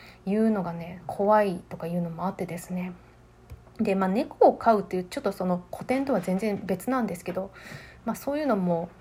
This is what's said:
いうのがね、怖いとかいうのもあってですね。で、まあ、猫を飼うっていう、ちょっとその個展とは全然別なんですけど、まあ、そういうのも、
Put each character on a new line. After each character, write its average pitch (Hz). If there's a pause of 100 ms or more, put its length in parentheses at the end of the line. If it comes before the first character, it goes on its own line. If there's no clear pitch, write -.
(260)
い 196
う 220
の 202
が 170
ね、 170
怖 214
い 180
と 180
か 165
い 170
う 175
の 170
も 170
あ -
っ -
て 190
で 170
す -
ね。 180 (880)
で、 208
ま 190
あ、 -
猫 302
を 254
飼 233
う 202
っ -
て 190
い -
う、 -
ち -
ょ 277
っ -
と 202
そ 185
の 180
個 -
展 269
と 277
は 196
全 185
然 202
別 185
な 254
ん 220
で 185
す -
け 180
ど、 190 (520)
ま 226
あ、 -
そ -
う 294
い 311
う 294
の 220
も、 175 (120)